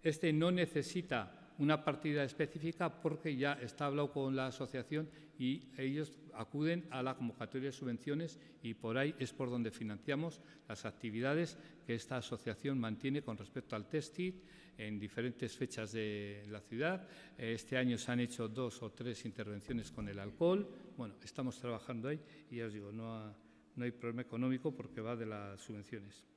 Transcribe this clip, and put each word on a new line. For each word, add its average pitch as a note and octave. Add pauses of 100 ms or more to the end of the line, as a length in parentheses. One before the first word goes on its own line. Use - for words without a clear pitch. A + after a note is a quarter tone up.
Este D#3
no D#3+
necesita D#3+
una D3+
partida D3
específica D#3+
porque D#3
ya C#3
está B2
hablado C#3+
con C3+
la C3
asociación C#3 (300)
y C3 (100)
ellos C#3+ (160)
acuden D3+
a C3
la C3
convocatoria B2
de C3
subvenciones C#3+ (240)
y A2+
por A2+
ahí D3
es C3
por B2+
donde A#2+
financiamos C#3 (280)
las G#2+
actividades B2 (280)
que A#2
esta A#2
asociación B2
mantiene B2
con A2+
respecto A2
al G#2
textil F3+ (360)
en G#2+
diferentes A#2
fechas A2
de G#2
la G#2
ciudad. E3+ (300)
Eh, A2+
este A#2
año B2+
se -
han B2
hecho A#2+
dos A#2
o A2
tres A#2+
intervenciones G#2
con G#2
el G2+
alcohol. E3+ (300)
Bueno, A2
estamos B2+
trabajando A#2
ahí D3+ (300)
y A#2+
ya A2+
os G#2+
digo, G2+
no A2+
ha, G#2+ (420)
no B2
hay A#2+
problema A#2+
económico B2+
porque -
va A#2
de A2+
las G2+
subvenciones. G#2 (120)